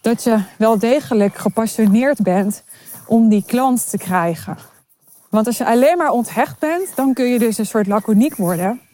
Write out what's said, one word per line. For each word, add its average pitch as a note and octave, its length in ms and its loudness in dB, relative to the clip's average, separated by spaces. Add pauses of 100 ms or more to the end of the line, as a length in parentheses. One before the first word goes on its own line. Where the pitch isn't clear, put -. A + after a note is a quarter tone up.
dat A3+ 220 -2
je A3 200 2 (160)
wel A3 200 4
degelijk A3+ 580 0
gepassioneerd A3+ 840 0
bent F#3+ 400 0 (440)
om A3+ 220 4
die G#3 180 2
klant B3 440 -2
te G3+ 80 -4
krijgen. E3+ 600 -4 (720)
Want G#3+ 160 2
als A#3 120 -4
je A#3+ 80 -2
alleen C4 320 2
maar D4+ 120 0
onthecht A#3+ 480 -2
bent, F4 360 -4
dan C4 200 0
kun B3+ 100 -2
je B3 140 2
dus A3+ 200 0
een A3 80 -2
soort G#3+ 200 0
laconiek G#3+ 500 0
worden. F#3 440 -2 (140)